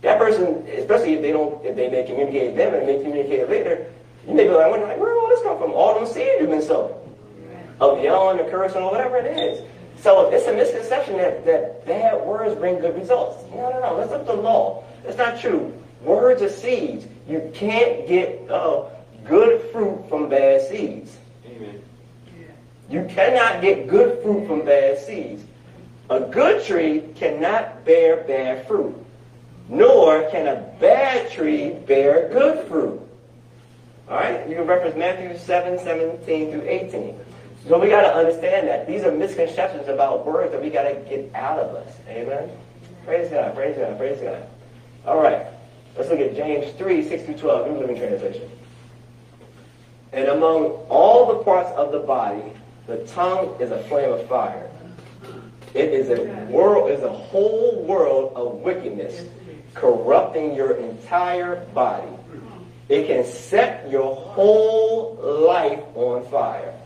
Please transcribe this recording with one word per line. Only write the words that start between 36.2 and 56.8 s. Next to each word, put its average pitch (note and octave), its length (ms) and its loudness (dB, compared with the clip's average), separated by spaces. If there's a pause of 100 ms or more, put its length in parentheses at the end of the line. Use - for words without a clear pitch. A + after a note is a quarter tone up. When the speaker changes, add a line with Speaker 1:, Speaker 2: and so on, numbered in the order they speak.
Speaker 1:
through D3+ 180 -8
eighteen. - 480 -6 (500)
So E3+ 120 4
we G3+ 100 4
gotta G3+ 240 6
understand E3+ 540 0
that. - 180 -2
These - 180 -6
are E3 80 2
misconceptions E3 760 -2
about C3+ 360 0
words D#3 280 -2
that - 100 -6
we - 80 -6
gotta A#2+ 240 -2 (160)
get C#3 240 -8
out C3 240 -4
of A#2+ 180 -6
us. - 160 -14 (160)
Amen? B2 440 -8 (540)
Praise E3+ 260 -2
God, - 240 -2
praise C3+ 200 -4
God, A2+ 220 -6
praise G#2 240 -6
God. - 240 -8 (640)
All - 120 2
right. - 280 2 (500)
Let's D#3+ 140 -2
look D#3 80 0
at C3+ 160 -2
James D3 420 -4
three, F3+ 240 0
six - 220 -6
through - 140 -10
twelve, - 300 0
New G2+ 120 -4
Living B2 180 -6
Translation. - 540 -6 (1600)
"And C3+ 140 -2
among D#3+ 400 2 (200)
all E3+ 460 6
the - 100 -2
parts F3+ 280 2
of - 200 -2
the - 80 -2
body, G#2 440 -2 (420)
the A2+ 120 -8 (100)
tongue F#3 520 -2
is B2 120 -4
a - 140 -6
flame C#3 260 0
of - 160 -4
fire. - 420 -4 (1040)
It - 160 2
is C3+ 220 0
a - 340 -4
world, F#3 460 4